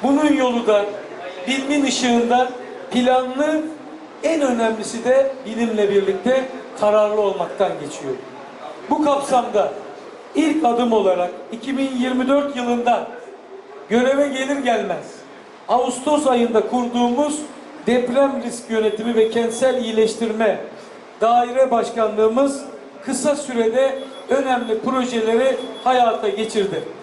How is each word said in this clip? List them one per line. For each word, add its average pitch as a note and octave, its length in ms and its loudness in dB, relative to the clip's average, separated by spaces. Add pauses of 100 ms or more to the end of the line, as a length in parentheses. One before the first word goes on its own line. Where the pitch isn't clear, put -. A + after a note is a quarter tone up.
Bunun C#4+ 300 4
yolu B3 340 2
da G#3 180 4 (600)
bilimin C#4 380 0
ışığında B3 640 2 (420)
planlı, B3+ 680 2 (640)
en D#4 180 2
önemlisi A3+ 640 0
de C4+ 260 4 (140)
bilimle G#3+ 440 0
birlikte G3+ 560 2 (340)
kararlı G#3+ 420 4
olmaktan F#3+ 500 0 (100)
geçiyor. C#3 320 -8 (760)
Bu D4 140 2
kapsamda B3 680 2 (640)
ilk D4+ 300 2
adım A#3+ 280 2
olarak F3+ 380 2 (200)
iki B3 260 -6
bin C4+ 200 -2
yirmi B3+ 300 0
dört C#4+ 280 2
yılında A#3+ 520 0 (840)
göreve C4 380 4
gelir C4 300 -2
gelmez G#3+ 680 -4 (460)
Ağustos C4+ 580 2
ayında A#3 420 2
kurduğumuz A#3+ 680 0 (480)
deprem B3 580 2
risk - 240 -10
yönetimi A3 460 0
ve A3 140 4
kentsel A#3+ 540 0
iyileştirme A3 760 0 (640)
daire A#3+ 500 4
başkanlığımız A#3 920 2 (420)
kısa C#4+ 300 0
sürede B3+ 640 0 (300)
önemli A#3+ 500 0
projeleri A#3+ 800 0 (260)
hayata A#3+ 460 2
geçirdi. G3 540 -2 (200)